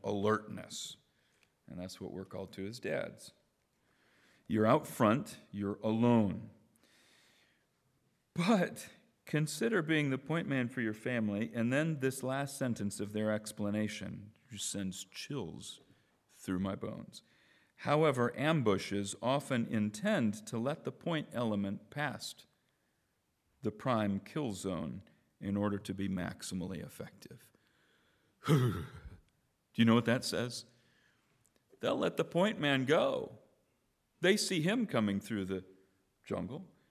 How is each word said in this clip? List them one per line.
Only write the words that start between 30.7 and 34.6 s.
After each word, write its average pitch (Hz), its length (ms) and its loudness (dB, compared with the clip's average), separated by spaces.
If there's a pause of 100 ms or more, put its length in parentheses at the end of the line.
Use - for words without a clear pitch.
They'll - 180 0
let - 200 0
the 165 80 2
point 196 340 2
man 139 260 2
go. - 540 2 (840)
They 110 160 6
see - 240 0